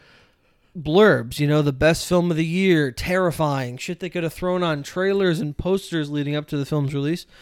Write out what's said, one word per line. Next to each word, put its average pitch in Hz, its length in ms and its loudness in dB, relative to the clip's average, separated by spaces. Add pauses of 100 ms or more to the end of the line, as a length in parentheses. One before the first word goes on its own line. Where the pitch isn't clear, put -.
(760)
blurbs, 151 640 4
you 147 80 2
know, 151 160 4
the 143 100 2
best 156 340 2
film 175 260 2
of 156 40 0
the 160 80 0
year, 165 460 2
terrifying, 151 880 -2
shit 175 240 -10
they 185 100 -8
could 175 140 -4
have 156 80 -4
thrown 180 320 -2
on 170 180 -2
trailers 190 560 0
and 147 180 -6
posters 170 540 -2
leading 147 240 -4
up 147 140 -6
to 156 80 -4
the 139 100 -2
film's 147 280 -2
release. 147 320 -4 (160)